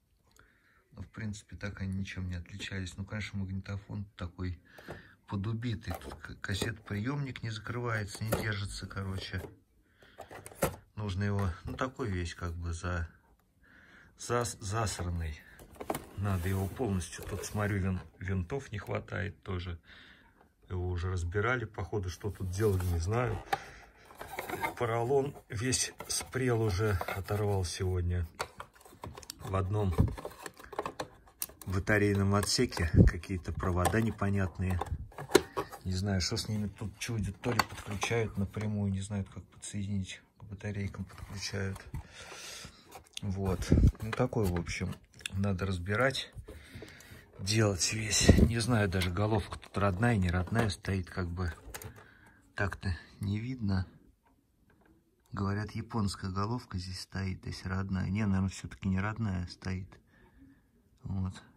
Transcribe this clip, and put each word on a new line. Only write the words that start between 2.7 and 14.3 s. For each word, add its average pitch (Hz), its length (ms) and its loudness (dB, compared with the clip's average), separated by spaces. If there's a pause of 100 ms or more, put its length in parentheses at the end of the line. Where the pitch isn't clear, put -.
Ну, 98 80 -6
конечно, 104 340 -6
магнитофон 98 680 -4 (120)
такой 87 440 -4 (640)
подубитый. 110 760 -2
Тут - 140 -12
к-, - 260 -12
кассет-приёмник 117 1000 -2
не 117 100 -4
закрывается, 110 720 -4
не 110 80 -4
держится, 104 540 -2
короче. 95 560 -6 (1500)
Нужно 101 280 -2
его, 101 260 2 (140)
ну, 127 100 -6
такой 131 360 -2
весь, 87 260 -2
как 87 180 -6
бы, 87 200 -4
за-, 87 340 -4 (1080)
зас-, 120 420 -2